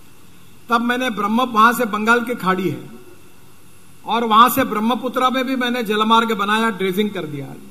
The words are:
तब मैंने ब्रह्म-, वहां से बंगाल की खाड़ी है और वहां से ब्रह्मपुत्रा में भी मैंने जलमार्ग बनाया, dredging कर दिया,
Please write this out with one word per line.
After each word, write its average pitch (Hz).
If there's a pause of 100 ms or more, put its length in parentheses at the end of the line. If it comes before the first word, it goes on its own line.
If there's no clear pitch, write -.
(680)
तब 233
मैंने 247
ब्रह्म-, 220
वहां 226
से 247
बंगाल 220
की 233
खाड़ी 185
है 131 (1160)
और 226
वहां 226
से 262
ब्रह्मपुत्रा 240
में 254
भी 262
मैंने 247
जलमार्ग 220
बनाया, 214
dredging 196
कर 175
दिया, 139 (160)